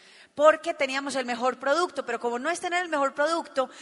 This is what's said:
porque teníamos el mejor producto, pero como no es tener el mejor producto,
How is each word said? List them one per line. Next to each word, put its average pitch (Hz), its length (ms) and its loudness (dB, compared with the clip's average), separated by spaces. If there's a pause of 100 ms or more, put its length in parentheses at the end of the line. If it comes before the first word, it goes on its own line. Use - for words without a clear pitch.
(360)
porque 311 380 6
teníamos 269 420 -2
el 254 100 -2
mejor 247 320 -2
producto, 285 480 0
pero 233 140 -4
como 240 180 -4
no 269 120 -4
es 349 100 -2
tener 359 240 -2
el 339 60 -10
mejor 277 260 0
producto, 302 540 -2 (120)